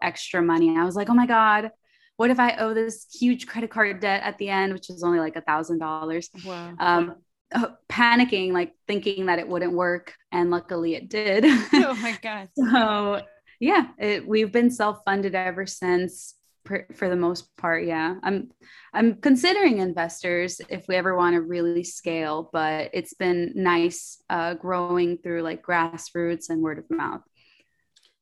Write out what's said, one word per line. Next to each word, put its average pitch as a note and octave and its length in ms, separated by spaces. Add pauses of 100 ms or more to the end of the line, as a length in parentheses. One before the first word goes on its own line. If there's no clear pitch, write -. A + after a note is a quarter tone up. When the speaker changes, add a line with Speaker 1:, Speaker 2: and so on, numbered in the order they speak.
Speaker 1:
extra F3 400
money. E3 360
I E3 60
was F3 120
like, G3+ 140
"Oh A#3+ 40
my B3 120
God, A3 460 (460)
what A#3 140
if B3 80
I A#3+ 180
owe A3 160
this A3 340 (100)
huge B3 300
credit A3+ 220
card G3+ 320
debt G3 220
at G3+ 140
the G3 120
end?" F#3+ 240
Which F#3 160
is F3 140
only, F3 160
like, D#3+ 180
a D#3+ 40
thousand D#3+ 380
dollars. D#3+ 500 (140)
Speaker 2:
Wow. F3 360
Speaker 1:
Um, F3 360 (400)
uh, A#3+ 120 (200)
panicking, A#3 640
like, F3 240 (120)
thinking G3 400
that E3+ 120
it - 80
wouldn't F3+ 260
work. F3 400 (180)
And F3 200
luckily E3+ 440
it - 140
did. G#3+ 360
<laughs> B3+ 280
Speaker 2:
Oh C4 220
my A3 260
God. G#3+ 340
Speaker 1:
So, G#3+ 680 (380)
yeah, D4 280 (100)
it, G#3 300
we've G#3+ 240
been A#3+ 180
self-funded G3+ 640
ever F#3 320
since, F3+ 720 (280)
per-, G3 300
for F#3+ 160
the F3+ 60
most F3 420
part. E3+ 280
Yeah. E3 360
I'm, F#3+ 300 (420)
I'm A3+ 220
considering C#4+ 640
investors F3 880
if - 180
we F#3 80
ever F#3 200
wanna F3 260
really E3+ 420
scale, D#3+ 720
but D#3 400
it's E3+ 220
been F3 400
nice, F3 720
uh, E3+ 240
growing F3 640
through, E3+ 240
like, E3 220
grassroots E3+ 840
and D#3+ 120
word D#3 160
of D#3+ 140
mouth. - 300 (1000)